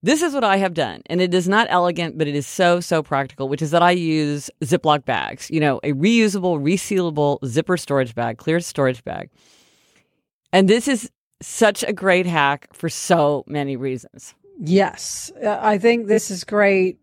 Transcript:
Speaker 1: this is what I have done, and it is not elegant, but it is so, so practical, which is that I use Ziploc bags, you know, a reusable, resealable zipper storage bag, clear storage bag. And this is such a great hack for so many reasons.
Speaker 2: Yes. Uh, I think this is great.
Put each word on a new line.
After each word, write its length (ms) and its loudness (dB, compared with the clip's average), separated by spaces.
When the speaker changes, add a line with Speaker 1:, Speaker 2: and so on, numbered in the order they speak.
Speaker 1:
this 180 2
is 120 -2
what 100 0
I 140 4
have 160 0
done, 340 -4
and 140 0
it 120 0
is 140 2
not 220 2
elegant, 480 0
but 100 -2
it 80 -4
is 100 -4
so, 360 2
so 200 -2
practical, 480 -4
which 120 -4
is 100 -4
that 100 4
I 100 6
use 580 -2
Ziploc 420 2
bags, 440 -6
you 120 -2
know, 220 0
a 100 -2
reusable, 680 2
resealable 840 0
zipper 300 0
storage 360 -2
bag, 240 -6
clear 220 -2
storage 460 -4
bag. 240 -10
And 160 6
this 180 4
is 220 -2
such 420 0
a 100 -4
great 320 2
hack 480 0
for 160 -6
so 580 0
many 300 -4
reasons. 580 -10
Speaker 2:
Yes. 680 -2
Uh, 180 -2
I 160 2
think 300 2
this 220 2
is 140 -8
great. 580 2